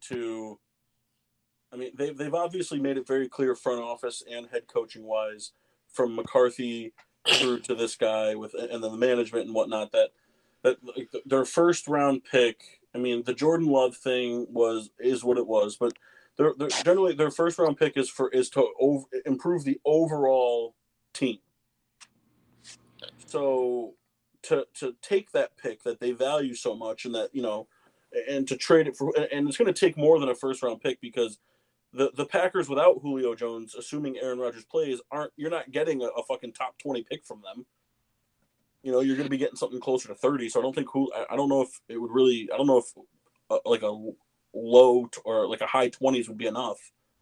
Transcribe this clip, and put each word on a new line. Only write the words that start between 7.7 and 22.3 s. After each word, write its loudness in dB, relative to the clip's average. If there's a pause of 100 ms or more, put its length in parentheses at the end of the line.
this -6
guy -2
with, -12
and -10
then -6
the -12
management 0
and -8
whatnot, -4
that, 4 (520)
that, 0
like, -12
th-, -12
their 2
first 2
round 2
pick. 0 (120)
I -6
mean, -2
the -4
Jordan 2
Love 4
thing -2
was, 0
is 0
what 2
it -2
was, 2
but 0 (440)
they're, 4
they're -4
generally 4
their 2
first 0
round 2
pick 2
is 0
for, -2
is 2
to 2 (120)
ov-, 2 (200)
improve -2
the -2
overall 2 (380)
team. -4 (1900)